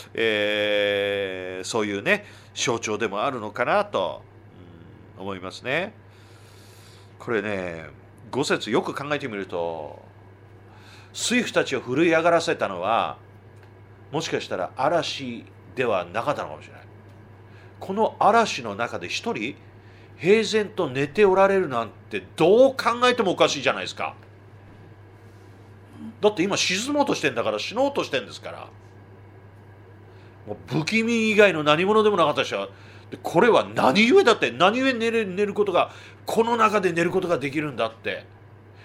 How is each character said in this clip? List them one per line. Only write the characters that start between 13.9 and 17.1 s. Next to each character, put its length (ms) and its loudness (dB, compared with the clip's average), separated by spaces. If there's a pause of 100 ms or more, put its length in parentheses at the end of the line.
も 80 -2
し 80 -8
か 120 -2
し 80 -14
た 80 -6
ら 200 -4
嵐 680 -2 (300)
で 100 -2
は 200 0
な 180 -6
か 100 -2
っ 40 0
た 60 -6
の 80 -8
か 60 -12
も 60 -18
し 60 -20
れ 60 -20
な 60 -20
い。 20 -20 (960)